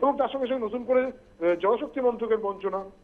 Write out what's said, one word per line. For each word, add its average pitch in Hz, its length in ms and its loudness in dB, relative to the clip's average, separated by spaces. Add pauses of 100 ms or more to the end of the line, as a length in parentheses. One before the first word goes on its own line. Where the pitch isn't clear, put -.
এবং 277 160 4
তার 269 100 2
সঙ্গে 262 200 -2
সঙ্গে 247 180 -2
নতুন 240 180 -6
করে, 254 220 2
আহ, 175 500 -2
জলশক্তি 208 460 0
মন্ত্রকের 226 360 2
বঞ্চনা 196 460 -4 (200)